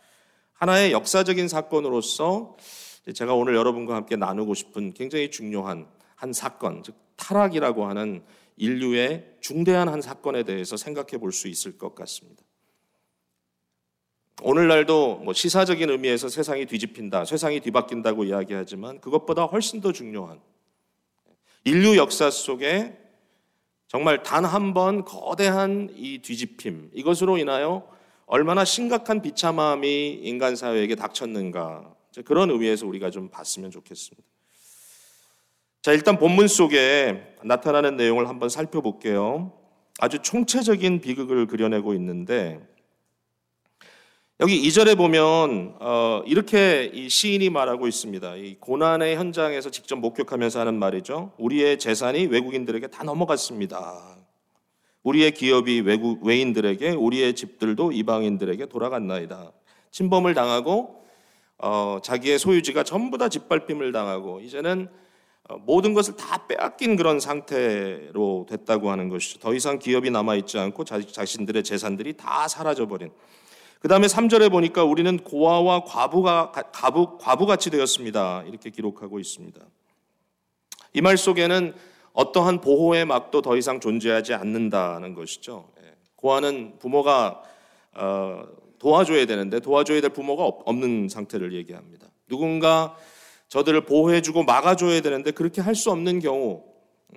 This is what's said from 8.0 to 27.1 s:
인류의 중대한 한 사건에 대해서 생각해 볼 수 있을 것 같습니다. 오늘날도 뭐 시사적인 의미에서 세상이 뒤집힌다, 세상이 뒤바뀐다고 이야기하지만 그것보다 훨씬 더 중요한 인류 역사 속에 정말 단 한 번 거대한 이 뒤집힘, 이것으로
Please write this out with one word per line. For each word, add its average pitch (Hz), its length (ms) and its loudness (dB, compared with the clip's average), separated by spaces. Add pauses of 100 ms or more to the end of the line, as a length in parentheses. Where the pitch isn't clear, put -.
인류의 127 840 -2
중대한 175 480 0
한 151 100 -6
사건에 131 440 -6
대해서 98 340 -8
생각해 139 400 -10
볼 104 140 -6
수 - 160 -8
있을 90 320 -10
것 95 160 -14
같습니다. - 480 -18 (2000)
오늘날도 151 800 4
뭐 101 100 -4
시사적인 175 560 0
의미에서 131 400 -2
세상이 139 380 -6
뒤집힌다, 104 580 -6
세상이 151 360 -2
뒤바뀐다고 113 640 -2
이야기하지만 98 760 -8
그것보다 156 440 -2
훨씬 214 360 -6
더 190 100 -2
중요한 104 480 -12 (1300)
인류 190 300 6
역사 147 340 4
속에 151 680 -4 (920)
정말 143 340 0
단 156 220 0
한 196 300 0
번 190 320 0
거대한 196 880 -2
이 135 260 -12
뒤집힘, 107 720 -10
이것으로 175 440 0